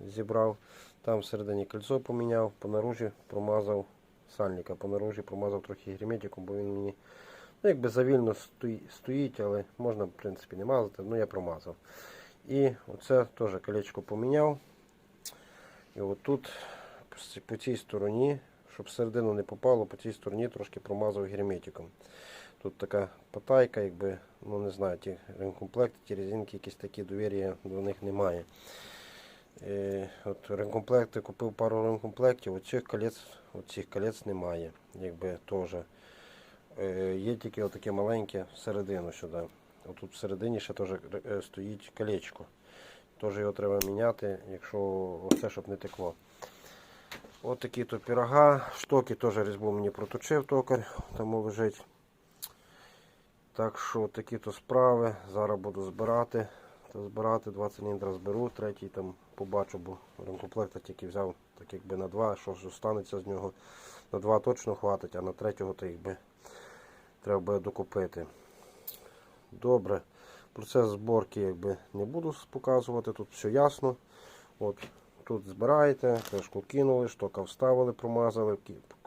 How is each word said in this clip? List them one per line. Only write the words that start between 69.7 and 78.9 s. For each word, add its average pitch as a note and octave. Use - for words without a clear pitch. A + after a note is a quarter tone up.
Процес A2+
зборки G#2+
якби F#2+
не G2+
буду D#3
показувати, B2+
тут G#2
все -
ясно. C3+
От, G#2
тут G2+
збираєте, B2
кришку G2
кинули, C3
штока -
вставили, B2+
промазали, A2+
ки-, -